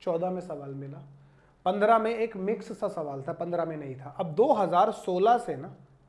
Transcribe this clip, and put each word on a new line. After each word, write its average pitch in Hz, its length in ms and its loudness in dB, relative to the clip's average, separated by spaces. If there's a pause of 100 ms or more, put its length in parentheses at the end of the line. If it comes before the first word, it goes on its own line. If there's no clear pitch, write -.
चौदह 180 300 -2
में 185 100 -4
सवाल 143 340 -10
मिला, 139 320 -12 (600)
पन्द्रह 208 320 4
में 220 160 0
एक 226 220 -4
mix 202 360 -4
सा 202 160 -4
सवाल 143 400 -8
था, 165 40 -2
पन्द्रह 170 320 -2
में 160 120 -6
नहीं 135 200 -10
था। - 240 -16
अब 165 140 -4
दो 247 180 6
हज़ार 175 400 4
सोलह 196 460 2
से 170 180 -6
ना 135 180 -12 (340)